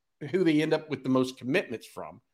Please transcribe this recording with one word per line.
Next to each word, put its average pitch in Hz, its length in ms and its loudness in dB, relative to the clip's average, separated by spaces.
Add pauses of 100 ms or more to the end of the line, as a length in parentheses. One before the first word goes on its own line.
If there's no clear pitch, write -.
(320)
who 185 120 2
they 156 180 4
end 160 120 2
up 156 160 -2
with 135 140 -6
the 131 60 -2
most 131 280 2
commitments 127 480 -4
from. 85 360 -16 (120)